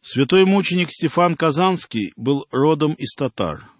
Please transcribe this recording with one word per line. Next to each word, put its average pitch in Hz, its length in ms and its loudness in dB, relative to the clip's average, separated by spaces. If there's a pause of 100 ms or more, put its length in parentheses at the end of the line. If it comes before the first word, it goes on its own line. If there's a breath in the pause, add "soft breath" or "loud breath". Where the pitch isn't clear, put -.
Святой 180 380 2
мученик 180 480 0
Стефан 170 420 0
Казанский 160 800 -2
был 135 380 -2
родом 151 400 2
из - 220 -6
татар. 95 640 -6